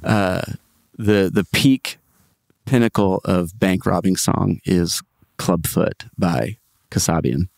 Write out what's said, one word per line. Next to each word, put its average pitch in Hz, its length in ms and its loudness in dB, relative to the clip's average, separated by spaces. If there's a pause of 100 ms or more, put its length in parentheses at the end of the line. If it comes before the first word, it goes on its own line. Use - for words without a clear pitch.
Uh, 95 380 0 (560)
the, 104 360 2
the 101 200 2
peak - 440 0 (680)
pinnacle 110 600 2
of 90 340 0
bank 95 260 0
robbing 92 300 0
song - 500 0
is 87 360 0 (360)
Clubfoot - 680 -2 (120)
by 85 400 -2 (340)
Kasabian. 80 680 -2